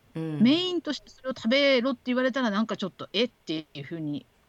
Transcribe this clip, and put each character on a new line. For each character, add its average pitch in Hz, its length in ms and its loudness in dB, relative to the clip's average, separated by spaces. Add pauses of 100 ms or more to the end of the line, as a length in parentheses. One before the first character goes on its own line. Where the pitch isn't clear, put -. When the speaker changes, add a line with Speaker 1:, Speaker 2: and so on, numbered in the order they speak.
(160)
Speaker 1:
う 160 40 -6
ん。 156 220 -4
Speaker 2:
メ 262 140 8
イ 359 180 0
ン 330 80 -2
と 302 100 -6
し - 100 -8
て - 80 -20
そ - 140 -20
れ 262 60 -6
を 262 40 -4
食 - 140 -8
べ 269 340 4
ろ 269 100 0
っ - 40 -4
て - 100 -12
言 247 120 0
わ 254 60 2
れ 262 100 0
た 269 80 -2
ら、 240 100 2
な 196 100 0
ん 220 60 -2
か 202 80 -4
ち - 80 -6
ょ 190 40 -4
っ - 40 -8
と、 - 220 -14
「え？」 226 120 2
っ 240 40 -4
て 156 440 -8
い 143 60 -12
う 143 40 -10
ふ 170 100 -12
う 165 80 -8
に 147 240 -6 (240)